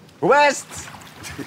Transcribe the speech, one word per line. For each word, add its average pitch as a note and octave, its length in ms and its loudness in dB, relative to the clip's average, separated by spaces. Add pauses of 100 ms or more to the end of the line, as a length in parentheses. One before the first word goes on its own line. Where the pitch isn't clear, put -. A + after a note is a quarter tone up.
(200)
Hoe A3 160 2 (140)
is C4+ 180 -2
het? - 200 -16 (600)